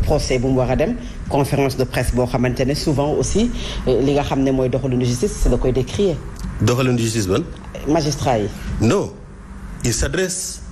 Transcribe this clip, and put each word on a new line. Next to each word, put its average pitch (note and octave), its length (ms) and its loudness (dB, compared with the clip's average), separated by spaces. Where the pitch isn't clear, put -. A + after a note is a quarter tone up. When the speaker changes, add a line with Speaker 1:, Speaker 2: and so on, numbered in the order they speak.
Speaker 1:
procès C#3+ 380 2
bu B2+ 80 0
mu C3 100 2
war B2 120 2
a B2+ 60 2
dem, F#3 200 0
conférence - 480 2
de C3 80 0
presse B2 300 0
boo A#2+ 120 2
xamante B2 400 0
ne C#3 80 0
souvent D3 400 0
aussi, G3+ 360 2
euh, B2 140 4
li C#3 140 4
nga C#3+ 100 4
xam C#3 180 0
ne C3+ 80 4
mooy C3 180 2
doxalinu B2+ 360 0
justice, B2 280 0
c'est - 80 6
da B2 80 4
koy B2+ 140 2
décrier. D3 440 0
Speaker 2:
Doxalinu B2 360 2
justice A2+ 300 0
ban? A#2 160 2
Speaker 1:
Magistrat C#3+ 540 2
yi. G2+ 80 0
Speaker 2:
Non, C#3 320 2
il A#2+ 100 0
s'adresse - 760 -2